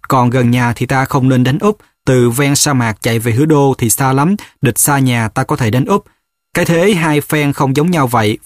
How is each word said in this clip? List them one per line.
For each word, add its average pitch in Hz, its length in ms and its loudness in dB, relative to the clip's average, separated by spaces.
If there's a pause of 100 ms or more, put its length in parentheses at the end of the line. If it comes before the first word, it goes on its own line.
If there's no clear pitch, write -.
còn 123 220 2
gần 120 220 2
nhà 120 220 0
thì 123 120 -4
ta 135 200 -2
không 131 240 0
nên 127 140 2
đánh 127 160 0
úp, 214 180 0 (280)
từ 127 240 4
ven 139 260 0
sa 147 180 0
mạc 117 280 -2
chạy 117 180 -2
về 117 120 -2
Hứa 123 140 0
Đô 143 320 2
thì 117 120 -2
xa 131 240 0
lắm, 151 220 0 (260)
địch 123 180 -2
xa 143 200 0
nhà 120 280 0
ta 131 160 -4
có 147 120 -4
thể 117 160 -2
đánh 127 140 0
úp. 196 200 -2 (480)
Cái 170 120 0
thế 170 280 2
hai 156 280 0
phen 147 320 -2
không 135 220 -2
giống 151 160 0
nhau 151 160 0
vậy, 113 380 -2